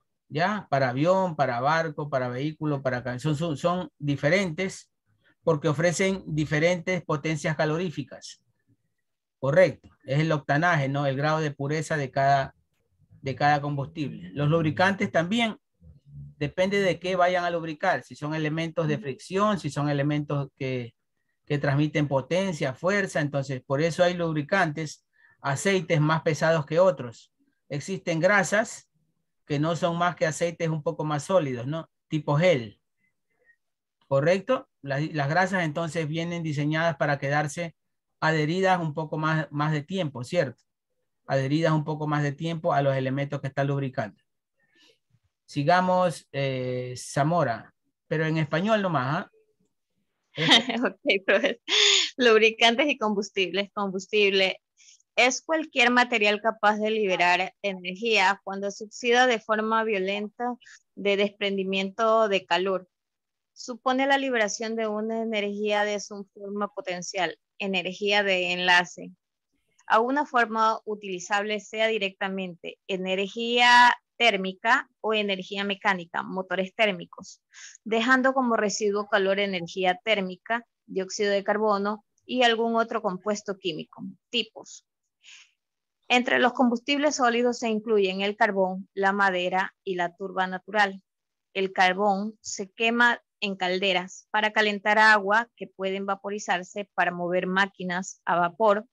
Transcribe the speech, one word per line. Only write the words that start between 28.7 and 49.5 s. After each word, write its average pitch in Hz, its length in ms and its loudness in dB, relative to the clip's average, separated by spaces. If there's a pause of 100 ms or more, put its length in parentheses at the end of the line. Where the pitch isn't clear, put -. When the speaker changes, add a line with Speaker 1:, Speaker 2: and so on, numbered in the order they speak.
Speaker 1:
que 143 140 -2
no 160 160 0
son 170 220 -2
más 175 180 0
que 175 100 -2
aceites 165 440 -2
un 156 140 -2
poco 160 200 -4
más 147 220 -2
sólidos, 135 420 0
¿no? 160 220 -6 (180)
Tipo 147 300 0
gel. 147 420 2 (1300)
¿Correcto? 190 640 0 (120)
La-, 139 200 -4
las 151 280 -2
grasas 180 340 0
entonces 160 440 -4
vienen 170 360 -4
diseñadas 156 520 0
para 147 240 0
quedarse 147 560 -2 (440)
adheridas 165 600 2
un 156 140 -4
poco 156 240 -6
más, 156 340 0
más 151 220 0
de 147 80 -2
tiempo, 147 420 -6
¿cierto? 143 400 -2 (640)
Adheridas 143 460 2
un 156 100 2
poco 151 240 -4
más 147 160 0
de 143 80 0
tiempo 160 420 -2
a 143 80 2
los 139 140 2
elementos 139 460 -2
que 143 60 -6
están 139 200 -2
lubricando. 135 500 -4 (1300)
Sigamos, 180 840 2
eh, 127 680 -4
Zamora, 143 760 -2 (340)
pero 160 180 -2
en 156 120 0
español 185 440 0
nomás, 160 440 -2
¿ah? - 60 -20 (1040)